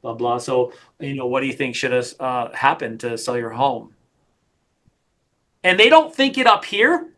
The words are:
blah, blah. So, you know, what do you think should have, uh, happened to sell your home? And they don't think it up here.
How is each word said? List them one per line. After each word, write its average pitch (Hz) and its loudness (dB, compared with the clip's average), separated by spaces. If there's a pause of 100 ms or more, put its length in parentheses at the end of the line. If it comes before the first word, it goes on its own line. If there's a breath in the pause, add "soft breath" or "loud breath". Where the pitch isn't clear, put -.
blah, 117 -10
blah. 120 -2
So, 123 -2 (260 loud breath)
you 139 -10
know, 135 -6
what 127 -2
do 131 -4
you 135 -4
think 127 -4
should 127 -2
have, 123 0 (100)
uh, 127 -4
happened 131 0
to 117 -8
sell 123 -6
your 117 -6
home? 120 -4 (1700)
And 185 2
they 214 8
don't 311 6
think 269 0
it 262 2
up 208 4
here. 254 0